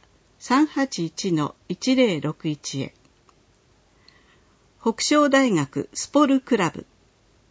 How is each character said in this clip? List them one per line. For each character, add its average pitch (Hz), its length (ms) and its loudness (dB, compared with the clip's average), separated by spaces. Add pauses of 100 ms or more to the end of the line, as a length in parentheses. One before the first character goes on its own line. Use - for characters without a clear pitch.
(380)
三 285 300 2
八 269 360 -4
一 175 280 -6
の 151 240 -2 (120)
一 254 280 -2
零 214 260 2
六 156 260 -8
一 143 340 -8
へ。 - 120 -10 (1900)
北 - 220 -4
昇 294 280 2
大 269 220 4
学 147 420 -2
ス - 160 -12
ポ 285 180 4
ル 269 120 2
ク - 180 -2
ラ 175 120 0
ブ。 - 160 -14 (640)